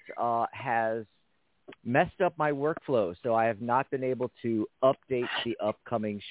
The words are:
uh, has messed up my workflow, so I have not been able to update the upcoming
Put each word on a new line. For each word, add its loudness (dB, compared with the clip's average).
uh, 0
has -2
messed 0
up 2
my 2
workflow, 0
so 2
I 4
have 0
not 2
been -2
able -2
to 0
update 2
the -4
upcoming -2